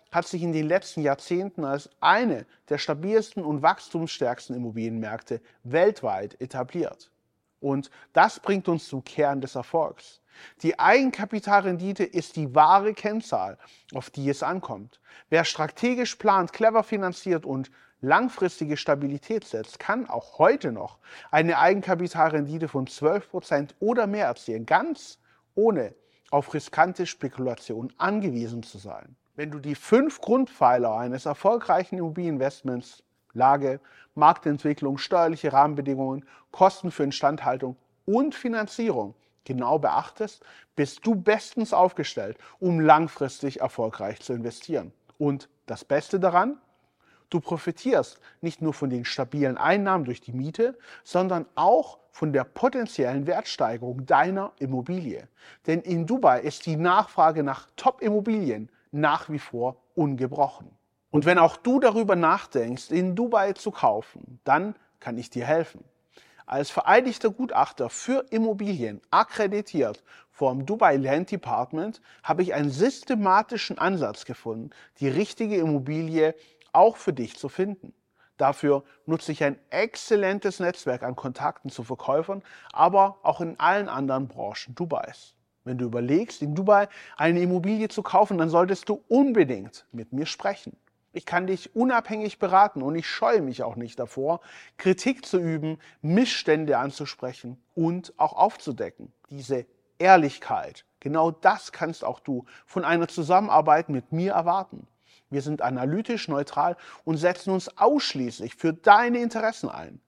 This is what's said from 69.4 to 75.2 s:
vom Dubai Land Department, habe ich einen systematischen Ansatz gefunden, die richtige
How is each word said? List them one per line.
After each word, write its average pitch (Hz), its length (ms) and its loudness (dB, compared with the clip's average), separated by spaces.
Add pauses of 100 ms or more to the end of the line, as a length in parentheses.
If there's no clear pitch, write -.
vom 135 340 -2
Dubai 185 320 4
Land 139 360 0
Department, 127 680 -6 (220)
habe 165 200 0
ich 180 120 -2
einen 147 160 0
systematischen 208 1080 0
Ansatz 160 480 -2
gefunden, 113 440 -10 (300)
die 139 80 -2
richtige 208 480 -2